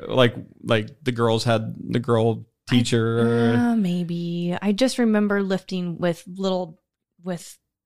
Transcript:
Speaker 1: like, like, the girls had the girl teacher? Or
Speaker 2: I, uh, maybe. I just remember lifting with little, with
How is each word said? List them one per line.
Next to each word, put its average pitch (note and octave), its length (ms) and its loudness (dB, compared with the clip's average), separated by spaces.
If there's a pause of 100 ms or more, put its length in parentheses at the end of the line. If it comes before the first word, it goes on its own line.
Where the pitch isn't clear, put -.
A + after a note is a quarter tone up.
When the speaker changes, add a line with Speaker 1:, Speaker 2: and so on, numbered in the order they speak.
Speaker 1:
like, A#2+ 280 4 (280)
like, A2 260 0 (160)
the C3 80 -2
girls A2+ 320 2
had A#2 340 0
the A#2+ 220 -2
girl A2+ 460 0 (240)
teacher? A#2 500 2
Or A#3 360 4
Speaker 2:
I, A#3+ 160 2
uh, A#3 40 0
maybe. F3 840 -2
I G3+ 120 0
just B3 260 0
remember G#3 440 2
lifting F#3 560 -4
with E3+ 280 -2
little, F#3 540 -6 (420)
with F3 360 -12 (280)